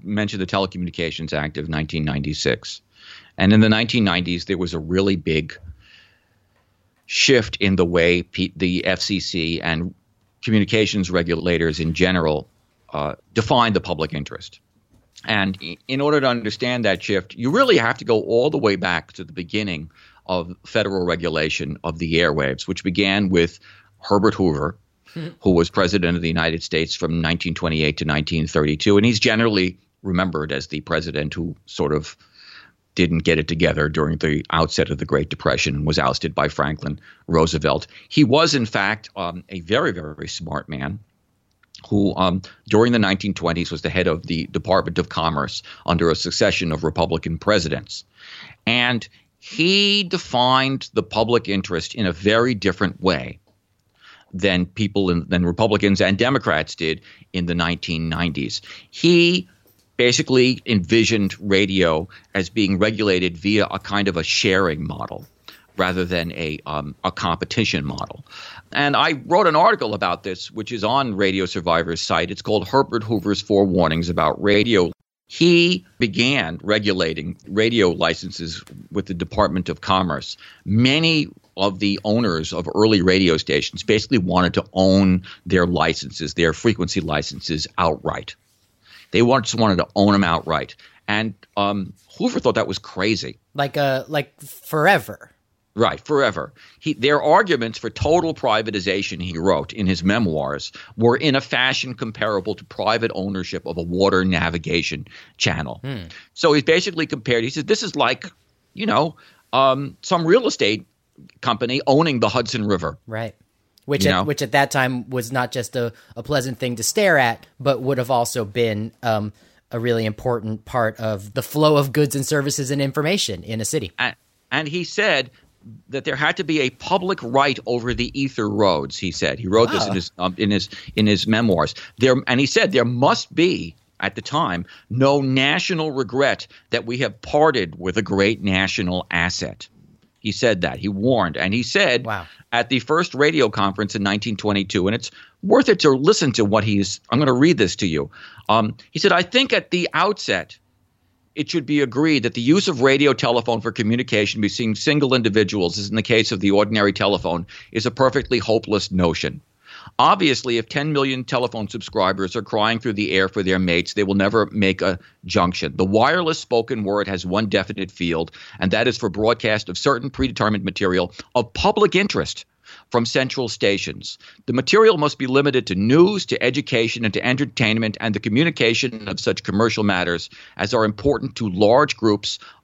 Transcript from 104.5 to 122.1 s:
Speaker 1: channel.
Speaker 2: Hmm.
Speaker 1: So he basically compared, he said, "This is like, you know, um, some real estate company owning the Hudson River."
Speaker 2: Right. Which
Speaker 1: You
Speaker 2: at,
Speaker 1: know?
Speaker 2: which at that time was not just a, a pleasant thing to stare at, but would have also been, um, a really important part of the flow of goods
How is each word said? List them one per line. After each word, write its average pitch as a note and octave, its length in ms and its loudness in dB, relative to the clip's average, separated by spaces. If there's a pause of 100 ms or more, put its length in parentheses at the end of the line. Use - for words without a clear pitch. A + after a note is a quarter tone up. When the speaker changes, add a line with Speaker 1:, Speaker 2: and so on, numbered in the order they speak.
Speaker 1:
channel. D2 460 -4
Speaker 2:
Hmm. B2 200 -10 (300)
Speaker 1:
So D#3 180 2
he D3 100 4
basically E3 440 0
compared, A#2+ 380 -2
he B2+ 60 -4
said, D3 160 -6
"This - 160 0
is F#3+ 140 -6
like, C3 300 0 (480)
you A3 120 -6
know, D3+ 300 0 (360)
um, C3+ 500 2
some E3+ 240 0
real A3 200 4
estate A2 380 0 (560)
company B2 460 -2
owning C#3+ 340 4
the A2 80 4
Hudson A#2 380 -2
River." E2+ 400 -2
Speaker 2:
Right. A2 280 -10 (500)
Which C#3+ 200 -2
Speaker 1:
You - 60 4
Speaker 2:
at, - 60 2
Speaker 1:
know? F#2+ 80 0
Speaker 2:
which D3 180 -4
at A2+ 100 -6
that C#3 180 2
time B2+ 380 -2
was B2 220 -6
not B2+ 220 -2
just B2 240 -6
a, A#2+ 160 -4 (240)
a A#2 60 -12
pleasant B2+ 360 -4
thing B2 180 -4
to A2+ 60 -8
stare F#3 360 4
at, A#2 280 0 (140)
but C3+ 200 0
would C3 180 -2
have B2 120 0
also A#2+ 340 0
been, A2 480 -2 (100)
um, G#2+ 300 -2 (380)
a A#2+ 80 -4
really A#2 280 0
important A2 580 -4
part A2+ 340 -2
of G#2 360 -6
the B2+ 80 -4
flow D3+ 340 2
of C#3 160 2
goods C#3+ 240 2